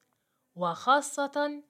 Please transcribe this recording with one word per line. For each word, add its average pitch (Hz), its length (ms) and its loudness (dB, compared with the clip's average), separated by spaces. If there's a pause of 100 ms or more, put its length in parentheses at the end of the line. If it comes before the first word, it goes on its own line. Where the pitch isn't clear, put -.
(560)
وخاصة 285 1160 0